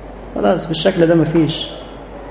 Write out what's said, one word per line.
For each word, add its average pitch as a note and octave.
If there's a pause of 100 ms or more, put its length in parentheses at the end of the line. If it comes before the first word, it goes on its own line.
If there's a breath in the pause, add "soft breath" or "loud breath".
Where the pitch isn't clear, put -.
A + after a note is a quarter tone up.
(360)
خلاص F3+
بالشكل E3
ده E3+
مفيش. D#3 (600)